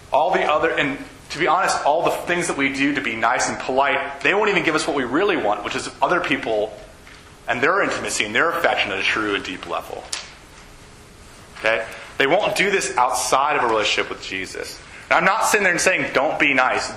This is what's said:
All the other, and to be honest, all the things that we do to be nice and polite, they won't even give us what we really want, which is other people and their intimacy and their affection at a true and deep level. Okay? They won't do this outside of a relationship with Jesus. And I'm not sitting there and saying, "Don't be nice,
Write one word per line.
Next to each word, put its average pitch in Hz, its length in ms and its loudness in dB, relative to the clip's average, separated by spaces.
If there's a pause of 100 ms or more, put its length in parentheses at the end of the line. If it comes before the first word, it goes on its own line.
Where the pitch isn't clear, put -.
(120)
All 156 200 2
the 190 120 2
other, 156 260 2
and 143 280 0 (320)
to 143 80 -8
be 165 80 0
honest, 175 380 2
all 156 200 2
the 151 80 2
things 175 340 -2
that 170 100 -4
we 139 160 0
do 139 220 0
to 139 60 -2
be 113 160 -4
nice 117 340 2
and 113 80 -6
polite, 135 640 0
they 151 140 2
won't 208 160 2
even 175 120 2
give 156 140 2
us 151 100 0
what 143 100 -2
we 131 80 0
really 165 320 2
want, 104 280 0
which - 100 -6
is 135 160 -6 (100)
other 160 200 2
people 110 520 -2 (760)
and 120 120 -2
their 180 220 2
intimacy 110 420 -2
and 107 100 -4
their 151 160 4
affection 107 420 0
at 95 60 -2
a 95 40 -2
true 107 320 0
and 95 100 -4
deep 90 240 -10
level. - 340 -8 (1600)
Okay? 113 260 0 (320)
They 139 100 4
won't 175 300 2
do 190 140 2
this 190 260 -2
outside 135 600 2
of 131 80 2
a - 20 2
relationship 104 440 0
with 92 120 -12
Jesus. - 580 -8 (300)
And 139 80 6
I'm 175 60 4
not 196 200 2
sitting 208 200 2
there 175 80 4
and 156 80 0
saying, 170 340 0
"Don't 135 240 2
be 143 160 4
nice, 120 420 2